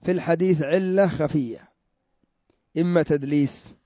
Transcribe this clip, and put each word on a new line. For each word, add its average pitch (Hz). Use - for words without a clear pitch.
في 180
الحديث 170
علة 190
خفية، 143
إما 170
تدليس، 143